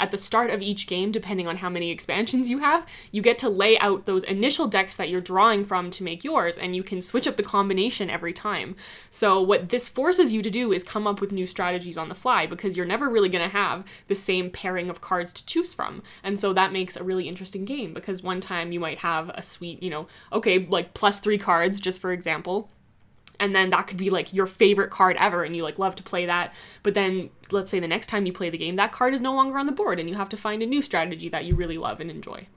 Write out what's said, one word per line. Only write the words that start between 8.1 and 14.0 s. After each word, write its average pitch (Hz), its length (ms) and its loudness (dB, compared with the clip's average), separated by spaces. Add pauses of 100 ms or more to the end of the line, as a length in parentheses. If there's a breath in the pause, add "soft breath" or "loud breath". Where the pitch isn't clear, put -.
every 170 220 -6
time. 180 420 -6 (340 loud breath)
So 196 320 4
what 185 280 4
this 247 200 2
forces 302 440 4
you 220 100 2
to 214 80 -2
do 233 220 0
is 180 100 2
come 214 240 -4
up 202 140 0
with 196 100 -4
new 185 160 -2
strategies 180 500 -4
on 160 120 -6
the 170 80 -10
fly, 214 300 2
because 185 300 -4
you're 180 100 0
never 233 220 0
really 214 200 4
gonna 180 220 0
have 190 340 -2 (240 loud breath)